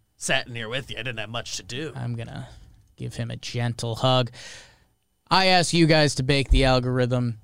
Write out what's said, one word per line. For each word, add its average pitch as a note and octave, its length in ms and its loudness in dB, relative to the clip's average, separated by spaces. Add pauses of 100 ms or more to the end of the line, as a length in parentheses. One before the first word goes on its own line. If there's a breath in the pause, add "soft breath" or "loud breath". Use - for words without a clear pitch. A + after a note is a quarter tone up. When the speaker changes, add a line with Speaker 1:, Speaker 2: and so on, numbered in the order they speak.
(160)
Speaker 1:
sat C3+ 300 -2
in B2 80 -14
here A#2 140 -10
with B2 220 -8
you. G#2 60 -12
I A2+ 60 -8
didn't A#2 160 -10
have G#2 100 -8
much A2+ 280 -8
to - 80 -10
do. B2 320 -10
Speaker 2:
I'm A#2+ 180 -6
gonna A#2+ 340 -12 (480 soft breath)
give B2 200 -10
him A#2 160 -8
a A2+ 40 -10
gentle A#2+ 600 -4
hug. B2+ 340 2 (1000 loud breath)
I F#3 160 6
ask F#3 280 4
you E3 120 6
guys D3+ 300 4
to C#3 60 -2
bake C#3 280 2
the C3 140 6
algorithm, B2 800 2